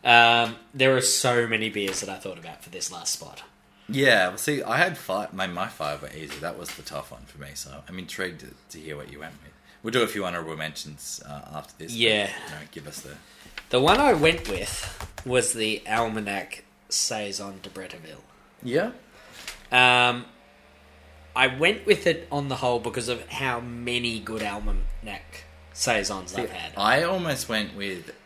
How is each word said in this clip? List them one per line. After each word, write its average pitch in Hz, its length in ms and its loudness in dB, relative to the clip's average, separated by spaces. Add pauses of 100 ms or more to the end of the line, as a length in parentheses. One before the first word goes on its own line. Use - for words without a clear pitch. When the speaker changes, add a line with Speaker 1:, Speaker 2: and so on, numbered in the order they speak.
Speaker 1:
Um, 117 520 8 (180)
there 131 220 6
are 123 60 4
so 120 460 2
many 110 220 0
beers 101 320 -2
that 98 80 -8
I 92 60 -8
thought 90 220 -12
about 82 260 -16
for 85 60 -20
this 87 220 -8
last 82 220 -6
spot. - 280 -12 (480)
Speaker 2:
Yeah, 113 400 6
well, 95 80 -8
see, 147 260 0
I 117 140 0
had 170 200 2
five. 98 360 -4
My, 95 140 -4
my 90 200 -4
five 73 340 -6
were 73 80 -12
easy. 73 300 -10
That 82 180 -6
was 85 180 -10
the 76 80 -16
tough 73 280 -10
one 60 140 -18
for - 160 -20
me, 69 120 -14
so 69 340 -12
I'm 90 120 -12
intrigued 90 420 -6
to, - 60 -16 (220)
to 82 140 -16
hear 78 120 -10
what 71 160 -12
you 73 80 -16
went 80 140 -14 (100)
with. - 80 -20 (300)
We'll 113 100 -4
do 123 120 4
a 104 40 2
few 101 180 -4
honourable 82 300 -4
mentions, 76 720 -10
uh, 71 140 -12 (140)
after - 220 -12
this, 80 140 -12
but, 117 80 -8
Speaker 1:
Yeah. 107 280 4 (180)
Speaker 2:
you - 60 -12
know, 76 100 -12 (100)
give 73 160 -14
us - 140 -12
the 71 140 -16 (540)
Speaker 1:
The 127 120 4
one 185 180 6
I 277 140 6
went 160 360 4
with - 560 -6 (200)
was 123 280 2
the 110 320 -2
Almanac 107 800 -2 (240)
Saison 101 760 -4
de 98 80 -14
Bretteville. 85 520 -14 (400)
Speaker 2:
Yeah. 160 300 -2 (800)
Speaker 1:
Um, 123 540 6 (1080)
I 131 120 6
went 160 380 2
with 202 220 6
it 165 240 2
on 143 160 -2
the 135 100 -2
whole 123 220 2
because 113 300 -4
of 117 200 -4
how 127 300 -2
many 120 600 -4
good 110 240 -6
Almanac 104 1000 -4 (300)
Saisons 98 600 -2
Speaker 2:
See, 117 100 -4
Speaker 1:
I've - 80 -6
had. 85 260 -10
Speaker 2:
I 120 260 6
almost 170 460 -2
went 107 260 -2
with 95 360 -6 (140)